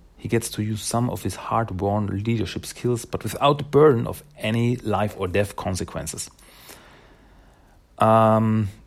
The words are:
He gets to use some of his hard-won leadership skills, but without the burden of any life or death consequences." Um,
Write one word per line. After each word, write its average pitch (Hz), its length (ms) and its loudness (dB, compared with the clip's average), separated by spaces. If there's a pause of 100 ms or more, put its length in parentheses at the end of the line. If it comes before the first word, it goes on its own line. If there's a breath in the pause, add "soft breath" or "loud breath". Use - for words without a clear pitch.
(160)
He - 120 -12
gets 113 220 0
to - 120 -6
use 107 200 -4
some 120 280 -2
of 95 120 -8
his 95 140 -4
hard-won 104 680 -2 (180)
leadership 110 420 -2
skills, - 380 -4
but - 180 -8
without 143 360 0
the 147 60 -6
burden 139 420 4
of - 180 -10 (140)
any 117 380 0
life 104 420 -2
or 95 100 -2
death 98 280 0
consequences." - 760 -6 (1700 loud breath)
Um, 110 680 4 (180)